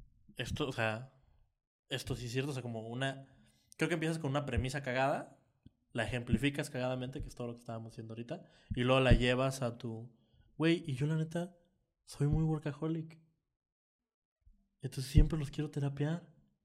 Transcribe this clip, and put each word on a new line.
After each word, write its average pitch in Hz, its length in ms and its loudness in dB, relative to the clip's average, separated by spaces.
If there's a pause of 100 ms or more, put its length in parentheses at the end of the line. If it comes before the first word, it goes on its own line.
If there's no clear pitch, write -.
(380)
esto, 127 300 -4
o 131 60 -2
sea, 113 380 -2 (800)
esto 135 260 -4
sí 117 120 -10
es 110 40 -8
cierto, 135 200 -2
o - 20 -6
sea, 127 100 -6
como 113 240 -8
una, 135 400 -6 (500)
creo 156 120 0
que 175 60 0
empiezas 160 240 -2
con 139 120 -4
una 139 140 0
premisa 127 360 -2
cagada, 135 540 0 (560)
la 117 140 -2
ejemplificas 135 640 0
cagadamente, 127 520 -4
que - 60 -8
es - 80 -14
todo 120 120 -6
lo 120 60 -6
que 117 60 -14
estábamos 117 340 -10
haciendo 113 200 -12
ahorita, 120 300 -10 (320)
y 123 80 2
luego 131 180 6
la 127 120 8
llevas 123 500 4
a 113 140 -4
tu, 117 320 -10 (480)
"Güey, 165 300 4
y 139 60 -2
yo 131 140 0
la 156 80 2
neta 160 360 -2 (540)
soy - 220 -2
muy 160 160 4
workaholic. 160 760 -2 (1600)
Entonces 131 300 -8
siempre 151 260 8
los 139 140 -4
quiero 151 200 -2
terapiar". 147 520 -2 (420)